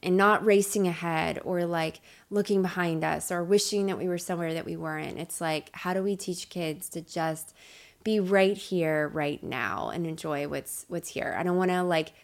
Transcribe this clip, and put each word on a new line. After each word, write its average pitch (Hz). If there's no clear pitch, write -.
and 185
not 202
racing 202
ahead 165
or, 175
like, 165
looking 202
behind 170
us 156
or 175
wishing 202
that 196
we 180
were 175
somewhere 170
that 165
we 170
weren't. 156
It's -
like, 156
how 185
do 190
we 196
teach 180
kids 165
to 170
just 160
be 220
right 196
here, 156
right 147
now 120
and 170
enjoy 151
what's, -
what's 170
here? -
I -
don't 180
wanna, 180
like, 165